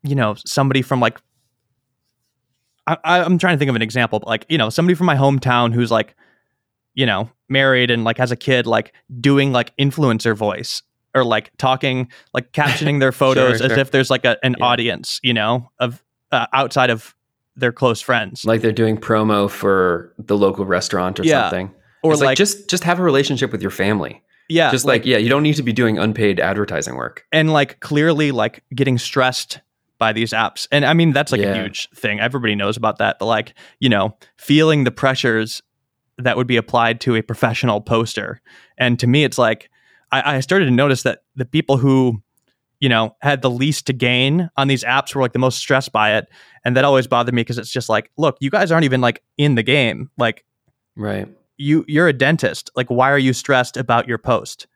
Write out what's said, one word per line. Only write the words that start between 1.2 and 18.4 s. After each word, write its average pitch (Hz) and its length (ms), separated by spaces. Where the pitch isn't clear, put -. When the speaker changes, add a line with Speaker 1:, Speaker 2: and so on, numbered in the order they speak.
Speaker 1:
I, 160 180
I, 175 200
I'm 175 140
trying 180 180
to 135 40
think 139 100
of 123 60
an 110 60
example, 113 380
but, - 80
like, 113 220
you 156 80
know, 110 120
somebody 175 260
from 175 100
my 156 100
hometown 131 580
who's, 117 180
like, 113 240
you 131 120
know, 110 240
married 131 420
and, 117 120
like, 113 140
has 127 140
a 120 40
kid, 123 300
like, 113 280
doing, 139 320
like, 123 260
influencer 131 580
voice 104 460
or, 131 100
like, 110 340
talking, 131 520
like, 127 180
captioning 147 480
their 135 120
Speaker 2:
<laughs> - 20
Sure, 131 200
Speaker 1:
photos 127 280
as 123 100
Speaker 2:
sure. 113 80
Speaker 1:
if 135 120
there's, 131 180
like, 131 160
a, 117 180
an 127 140
Speaker 2:
Yeah. 123 80
Speaker 1:
audience, 120 580
you 123 100
know, 117 360
of, 127 240
uh, 123 220
outside 131 360
of 110 240
their 127 160
close 120 300
friends. 110 440